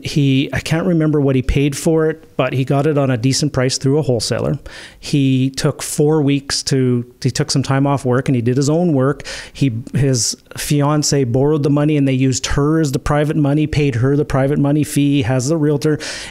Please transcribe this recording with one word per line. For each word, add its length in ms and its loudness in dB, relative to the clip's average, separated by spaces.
he, 480 0
I 80 -4
can't 260 -2
remember 320 2
what 160 2
he 60 2
paid 340 0
for 340 0
it, 280 -8
but 160 -2
he 100 -2
got 240 0
it 100 0
on 140 2
a 60 0
decent 340 0
price 260 -2
through 200 0
a 40 2
wholesaler. 560 -2
He 480 0
took 340 -4
four 380 0
weeks 420 -2
to, 580 0
he 80 0
took 220 -2
some 100 0
time 240 0
off 200 -2
work 240 0
and 80 2
he 40 0
did 140 0
his 140 0
own 240 2
work. 300 0
He, 220 0
his 440 0
fiance 680 0
borrowed 380 2
the 60 2
money 280 2
and 100 2
they 60 2
used 320 0
her 340 2
as 140 0
the 60 -2
private 360 0
money, 320 2
paid 280 0
her 200 2
the 80 2
private 340 0
money 280 2
fee, 380 0
has 260 -2
the 80 0
realtor, 420 2